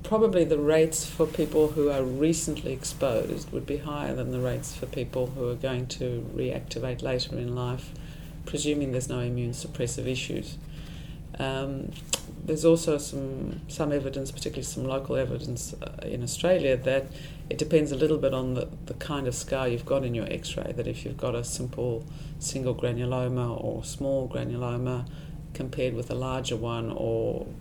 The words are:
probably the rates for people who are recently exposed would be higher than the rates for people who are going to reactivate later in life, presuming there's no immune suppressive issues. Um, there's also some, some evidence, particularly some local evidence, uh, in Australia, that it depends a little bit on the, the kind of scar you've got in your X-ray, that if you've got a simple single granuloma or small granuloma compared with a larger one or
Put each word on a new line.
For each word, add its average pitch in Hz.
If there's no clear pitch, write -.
probably 208
the 156
rates 160
for -
people 156
who 147
are 139
recently 151
exposed -
would -
be 143
higher 143
than 127
the 127
rates 123
for -
people 127
who 127
are 123
going 127
to 123
reactivate 127
later 127
in 120
life, 123
presuming 147
there's 123
no 127
immune 120
suppressive -
issues. 123
Um, 135
there's 156
also 165
some, 135
some 151
evidence, 135
particularly -
some 123
local 131
evidence, 123
uh, -
in 120
Australia, 139
that 131
it -
depends 151
a 139
little 151
bit 135
on 127
the, 123
the -
kind 139
of 123
scar 131
you've 120
got 139
in 120
your 113
X-ray, -
that -
if -
you've 123
got 123
a 120
simple 123
single 127
granuloma 123
or -
small 269
granuloma 123
compared 127
with 120
a 123
larger 127
one 117
or 113